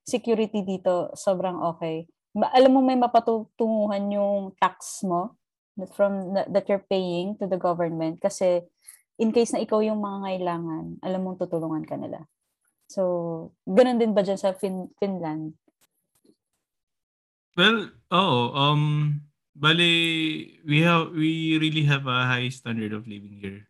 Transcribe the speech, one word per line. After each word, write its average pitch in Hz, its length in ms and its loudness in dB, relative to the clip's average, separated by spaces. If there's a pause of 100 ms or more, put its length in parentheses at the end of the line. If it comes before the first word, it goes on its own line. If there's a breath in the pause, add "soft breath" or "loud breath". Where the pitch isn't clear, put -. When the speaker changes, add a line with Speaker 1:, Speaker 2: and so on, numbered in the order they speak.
Speaker 1:
security 220 640 -2
dito, 185 500 -2
sobrang 180 480 -2
okay. 165 460 -4 (240)
Ma-, - 180 0
alam 262 220 8
mo, 269 80 6
may 262 180 2
mapatutunguhan 220 1120 0
yung 202 480 -2
tax - 460 -4
mo 185 320 -2 (400)
that 185 180 -12
from, 196 400 0
that, 190 160 0
that 190 160 0
you're 196 220 -2
paying 185 480 -2
to 208 100 -6
the 180 140 -2
government 165 580 -2
kasi 175 460 0 (560 loud breath)
in 226 100 2
case 226 220 2
na 226 100 -2
ikaw 214 220 0
yung 214 160 -2
mangangailangan, 175 1040 -6
alam 185 180 -4
mong 185 160 -6
tutulungan 160 460 -4
ka 147 160 -8
nila. 117 260 -10 (600)
So, 170 640 -4 (160)
ganun 240 320 6
din 220 160 2
ba 202 80 4
dyan 190 160 -2
sa 190 160 0
Fin-, 185 420 -6
Finland? 160 560 -4 (2000)
Speaker 2:
Well, 202 320 4 (240)
oo. 175 300 4 (100)
Um, 147 320 2 (720)
bali, 165 360 4 (760)
we 151 160 4
have, 170 320 4
we 160 420 0
really 156 300 2
have 139 180 2
a 127 220 0
high 123 240 -2
standard 113 400 -6
of 110 160 -10
living 101 320 -16
here. 101 300 -14